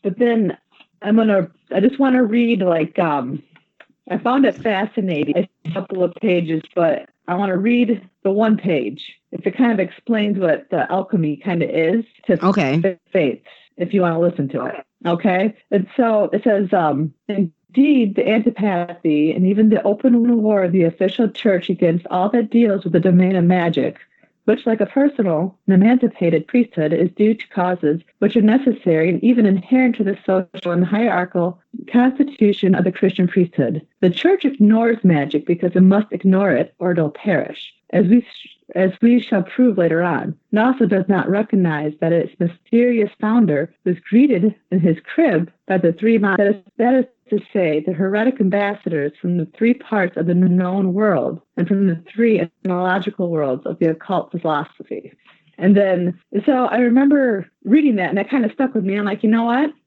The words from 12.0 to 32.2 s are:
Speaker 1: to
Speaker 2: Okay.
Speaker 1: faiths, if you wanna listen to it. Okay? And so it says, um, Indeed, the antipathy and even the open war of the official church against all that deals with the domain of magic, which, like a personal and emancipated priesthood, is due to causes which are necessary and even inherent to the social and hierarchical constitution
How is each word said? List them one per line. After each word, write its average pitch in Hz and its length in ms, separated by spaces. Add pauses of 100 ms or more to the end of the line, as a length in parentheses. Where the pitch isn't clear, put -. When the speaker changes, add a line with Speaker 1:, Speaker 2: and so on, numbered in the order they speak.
Speaker 1:
to 175 180
Speaker 2:
Okay. 175 520 (140)
Speaker 1:
faiths, 147 340 (300)
if 180 180
you 196 80
wanna 165 180
listen 175 300
to 123 160
it. - 200 (200)
Okay? 185 480 (180)
And 196 160 (100)
so 226 340
it 202 140
says, 202 260
um, 156 420 (140)
Indeed, 208 880
the - 140
antipathy 175 1040
and 185 120
even 208 240
the 208 140
open 233 580
war 208 220
of 175 80
the 180 120
official 185 440
church 190 420
against 170 400
all 185 200
that 226 200
deals 208 360
with 170 80
the 175 80
domain 185 340
of 175 80
magic, 170 540 (480)
which, 220 200
like 220 140
a 202 60
personal 190 720 (100)
and 196 80
emancipated 190 720
priesthood, 170 460
is 170 180
due 214 220
to - 160
causes 180 520 (180)
which 208 180
are 214 40
necessary 208 680
and 170 120
even 233 240
inherent 233 520
to 202 80
the 196 200
social 185 460
and 175 140
hierarchical 180 720 (320)
constitution 247 840